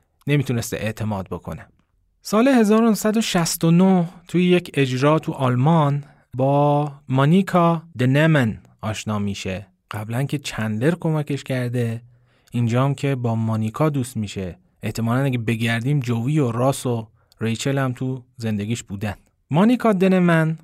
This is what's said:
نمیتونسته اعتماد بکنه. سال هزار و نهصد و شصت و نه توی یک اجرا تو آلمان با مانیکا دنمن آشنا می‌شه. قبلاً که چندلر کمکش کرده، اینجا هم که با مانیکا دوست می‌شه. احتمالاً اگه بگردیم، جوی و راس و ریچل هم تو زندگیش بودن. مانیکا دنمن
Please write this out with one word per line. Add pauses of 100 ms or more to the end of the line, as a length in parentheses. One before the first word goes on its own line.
(280)
نمیتونسته
اعتماد
بکنه. (540)
سال
هزار
و
نهصد
و
شصت
و
نه (180)
توی
یک
اجرا
تو
آلمان (300)
با (180)
مانیکا (160)
دنمن (220)
آشنا
می‌شه. (240)
قبلاً
که
چندلر
کمکش
کرده، (500)
اینجا
هم
که
با
مانیکا
دوست
می‌شه. (260)
احتمالاً
اگه
بگردیم،
جوی
و
راس
و (340)
ریچل
هم
تو (140)
زندگیش
بودن. (380)
مانیکا
دنمن